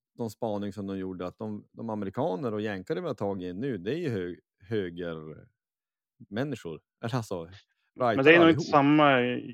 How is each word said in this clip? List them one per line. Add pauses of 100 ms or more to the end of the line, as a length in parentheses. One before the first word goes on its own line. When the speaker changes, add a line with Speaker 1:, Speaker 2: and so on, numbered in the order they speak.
(180)
Speaker 1:
någon
spaning
som
de
gjorde,
att
de,
de
amerikaner
och
jänkare
vi
har
tagit
in
nu,
det
är
ju
hö-, (220)
högermänniskor. (240)
Eller
alltså, (440)
Speaker 2:
Men
det
är
Speaker 1:
rightare
Speaker 2:
nog
inte
Speaker 1:
allihop.
Speaker 2:
samma (340)